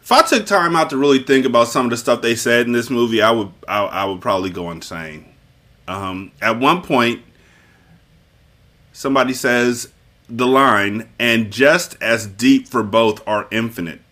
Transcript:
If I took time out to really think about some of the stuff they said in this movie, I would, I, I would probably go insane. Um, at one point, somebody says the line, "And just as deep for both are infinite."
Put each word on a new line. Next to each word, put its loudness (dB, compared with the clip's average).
If 0
I 6
took 0
time 0
out 0
to -6
really 4
think 2
about 4
some -2
of 0
the -2
stuff -2
they 0
said 2
in -4
this -2
movie, 0
I 4
would, -4
I, -2
I -6
would -6
probably -2
go -10
insane. -14
Um, -10
at -2
one 2
point, 0
somebody 0
says 0
the -2
line, 2
"And 0
just 2
as 0
deep 2
for -2
both 0
are -4
infinite." -6